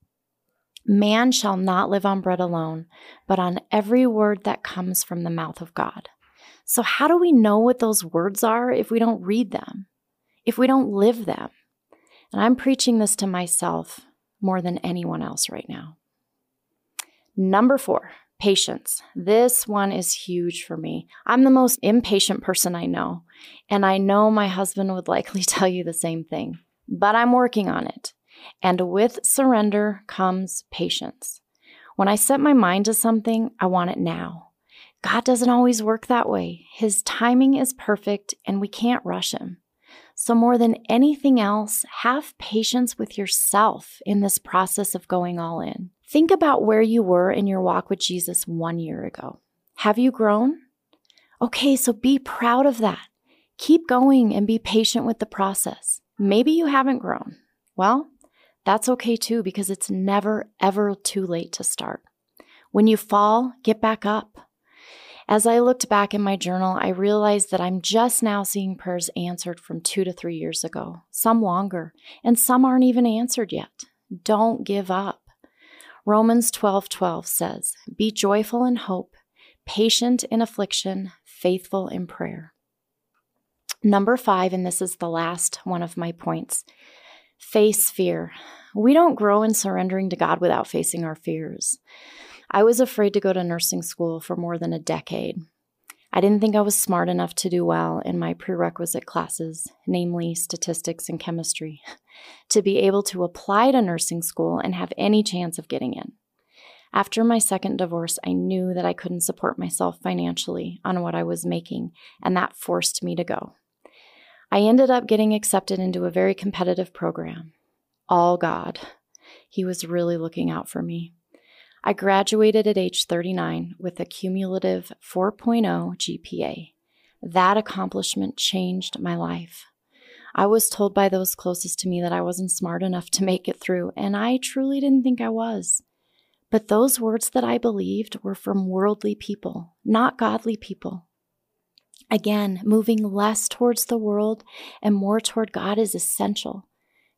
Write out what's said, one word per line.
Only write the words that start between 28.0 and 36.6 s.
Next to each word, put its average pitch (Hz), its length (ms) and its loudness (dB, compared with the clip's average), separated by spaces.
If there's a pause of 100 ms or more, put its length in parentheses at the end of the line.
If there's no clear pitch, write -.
And 180 180 2
with 185 420 0
surrender 208 840 2
comes 185 640 -4
patience. - 720 -8 (560)
When 196 120 2
I 208 60 4
set 269 260 2
my 294 120 4
mind 196 340 4
to 220 80 0
something, 220 640 0
I 185 80 0
want 180 240 0
it - 80 -6
now. 170 520 -6 (520)
God - 220 0
doesn't 247 260 2
always 247 320 4
work 220 240 -2
that 240 220 2
way. 175 440 -4